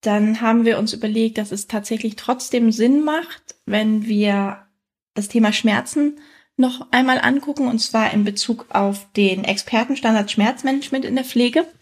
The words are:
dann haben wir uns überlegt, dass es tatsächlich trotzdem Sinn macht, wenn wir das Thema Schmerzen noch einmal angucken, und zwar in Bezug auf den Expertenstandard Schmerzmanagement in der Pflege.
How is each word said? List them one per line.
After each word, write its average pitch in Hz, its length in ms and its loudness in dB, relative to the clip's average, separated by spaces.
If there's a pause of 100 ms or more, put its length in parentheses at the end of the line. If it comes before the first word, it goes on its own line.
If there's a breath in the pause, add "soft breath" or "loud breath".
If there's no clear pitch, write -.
dann 214 400 0
haben 226 240 4
wir 226 120 2
uns 220 140 -2
überlegt, 220 460 -2
dass 208 120 -6
es - 160 -8
tatsächlich 220 480 -6
trotzdem 240 580 0
Sinn 254 300 4
macht, 311 520 -6 (100)
wenn 214 400 0
wir 202 640 0 (480)
das 202 140 -4
Thema 220 260 2
Schmerzen 294 680 0 (380 loud breath)
noch 254 340 0
einmal 254 300 2
angucken, 277 460 0
und 233 100 0
zwar 220 340 0
in 208 120 2
Bezug 208 440 -4
auf 196 480 -2
den 196 280 2
Expertenstandard 220 880 0
Schmerzmanagement 262 760 -2
in - 80 -4
der 262 100 0
Pflege. 247 420 0 (160)